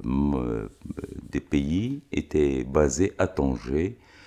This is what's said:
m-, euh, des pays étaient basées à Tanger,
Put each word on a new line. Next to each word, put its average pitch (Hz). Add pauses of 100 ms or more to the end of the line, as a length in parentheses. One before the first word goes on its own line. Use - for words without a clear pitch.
m-, 69
euh, 57 (600)
des 69
pays 92 (120)
étaient 71
basées 73
à 95
Tanger, 69 (280)